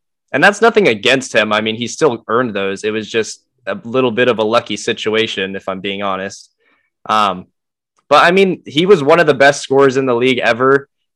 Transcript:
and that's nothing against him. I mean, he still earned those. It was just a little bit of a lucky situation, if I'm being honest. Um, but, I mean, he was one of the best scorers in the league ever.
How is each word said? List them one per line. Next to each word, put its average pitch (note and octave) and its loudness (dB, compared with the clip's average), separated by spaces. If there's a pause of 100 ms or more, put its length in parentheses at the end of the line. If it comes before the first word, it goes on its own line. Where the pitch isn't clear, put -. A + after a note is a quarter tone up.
(320)
and C3+ 0
that's G3+ 2
nothing A3 4
against A#2+ 0
him. G#2+ 2
I G#2+ 2
mean, A2 -4
he A#2 -8
still A#2+ -2
earned A2+ -2
those. G2 -6
It G#2+ -2
was G#2+ -8
just - -6 (220)
a G2 -6
little A#2 -2
bit A#2+ 0
of A2+ 0
a A2 0
lucky A2 -2
situation, G#2+ -4
if - -10
I'm F#2+ -8
being G2 -8
honest. G2 -8 (540)
Um, G2+ 0 (640)
but, C#3+ 6
I E3+ 4
mean, F#3 2
he C#3+ -2
was F3+ 4
one D#3 4
of E3 4
the D3 2
best C#3 2
scorers C3+ 2
in C3+ -2
the B2+ 0
league B2 0
ever. C3 0 (280)